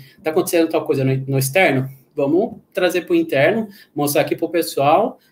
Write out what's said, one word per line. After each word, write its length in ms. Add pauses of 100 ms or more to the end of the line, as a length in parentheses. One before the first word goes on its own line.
(240)
Tá 80
acontecendo 380
tal 160
coisa 180
no, 120 (120)
no 100
externo? 520 (260)
Vamos 440 (140)
trazer 280
pro 120
interno, 540 (260)
mostrar 280
aqui 140
pro 140
pessoal, 680 (120)